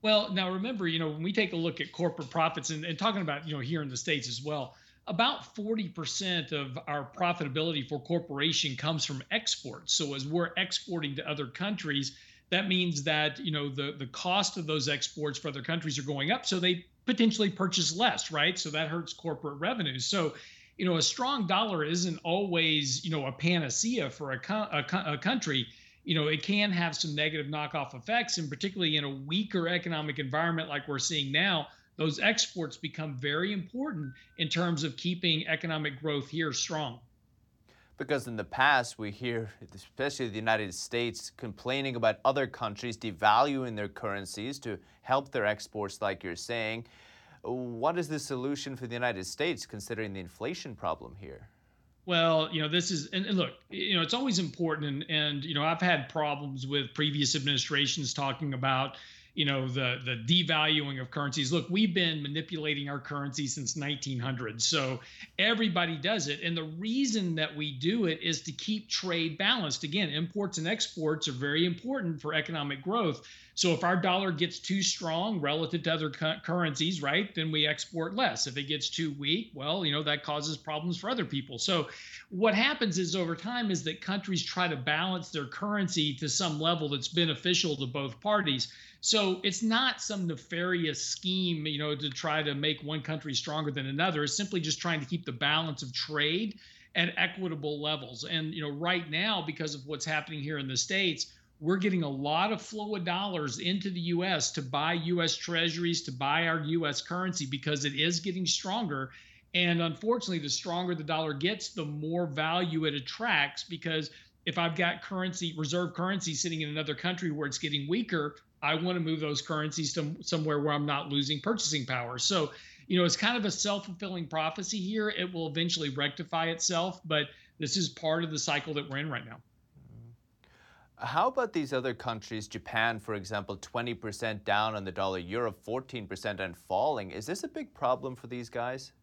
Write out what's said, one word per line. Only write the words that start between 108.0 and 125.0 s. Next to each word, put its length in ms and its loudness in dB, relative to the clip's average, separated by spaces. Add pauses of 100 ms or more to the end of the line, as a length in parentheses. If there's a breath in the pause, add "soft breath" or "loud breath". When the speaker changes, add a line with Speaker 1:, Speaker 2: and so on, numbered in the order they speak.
Speaker 1:
getting 260 -2
stronger. 680 -2 (420 loud breath)
And 280 4
unfortunately, 580 0
the 100 -4
stronger 460 0
the 80 -6
dollar 300 0
gets, 360 0
the 160 -4
more 400 -2
value 600 2
it 80 2
attracts, 720 0
because 460 -4 (360 loud breath)
if 120 0
I've 180 2
got 260 0
currency, 560 -4
reserve 360 0
currency 400 -2
sitting 280 -2
in 80 -2
another 240 -2
country 380 -2
where 160 -2
it's 100 -4
getting 300 -2
weaker, 480 0 (260)
I 140 2
wanna 240 0
move 220 0
those 200 0
currencies 520 -2
to 280 -2
somewhere 380 0
where 140 2
I'm 120 0
not 220 0
losing 320 0
purchasing 460 0
power. 320 -2
So, 340 2 (360 loud breath)
you 120 4
know, 60 8
it's 100 4
kind 220 2
of 80 0
a 60 2
self-fulfilling 760 -2
prophecy 520 -2
here. 300 0